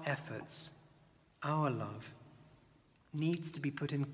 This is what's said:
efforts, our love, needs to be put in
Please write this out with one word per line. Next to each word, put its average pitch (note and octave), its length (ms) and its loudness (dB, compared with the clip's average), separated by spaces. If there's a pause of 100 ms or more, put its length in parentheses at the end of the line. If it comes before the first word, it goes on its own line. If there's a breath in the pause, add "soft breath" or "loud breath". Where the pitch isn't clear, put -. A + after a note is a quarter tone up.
efforts, - 640 -4 (720)
our D3+ 260 4
love, A2 440 -4 (1000)
needs E3 380 2
to - 80 -8
be C#3+ 120 2
put C#3+ 220 -2
in C#3+ 200 4